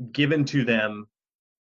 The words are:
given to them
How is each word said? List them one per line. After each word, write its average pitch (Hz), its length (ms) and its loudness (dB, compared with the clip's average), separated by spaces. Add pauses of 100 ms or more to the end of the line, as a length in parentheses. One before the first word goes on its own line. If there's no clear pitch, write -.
(120)
given 147 320 2
to 139 200 0
them 107 420 -2 (720)